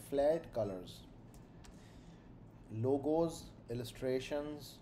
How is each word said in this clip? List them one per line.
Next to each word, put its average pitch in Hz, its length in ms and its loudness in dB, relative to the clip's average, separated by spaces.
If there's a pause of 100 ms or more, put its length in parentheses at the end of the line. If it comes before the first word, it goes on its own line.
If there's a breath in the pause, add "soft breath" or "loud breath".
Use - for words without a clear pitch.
flat 147 460 4
colors। 95 420 -2 (1900 loud breath)
Logos, 151 560 4 (300)
illustrations, 131 1120 -2